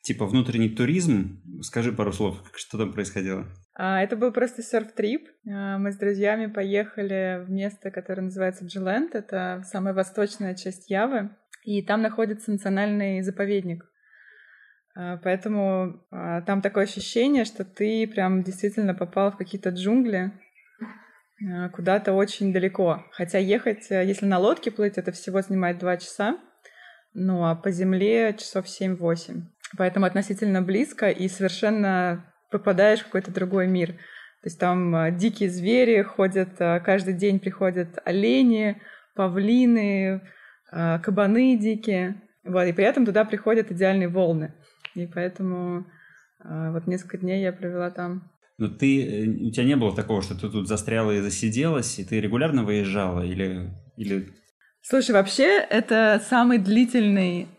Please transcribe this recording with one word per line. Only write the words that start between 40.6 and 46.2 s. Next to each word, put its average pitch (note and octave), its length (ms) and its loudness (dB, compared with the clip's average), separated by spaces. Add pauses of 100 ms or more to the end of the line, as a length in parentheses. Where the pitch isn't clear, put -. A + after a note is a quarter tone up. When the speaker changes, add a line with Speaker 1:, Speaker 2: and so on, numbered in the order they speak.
Speaker 2:
а, E3 280 0
кабаны G#3+ 580 4
дикие. G#3 640 0 (220)
Вот, F#3 200 2
и F3 100 2
при F#3+ 120 4
этом A#3+ 200 4
туда G#3+ 200 4
приходят A3 460 0
идеальные F#3+ 360 2
волны. E3 460 0 (400)
И F3 140 -6
поэтому, F3+ 800 -4 (580)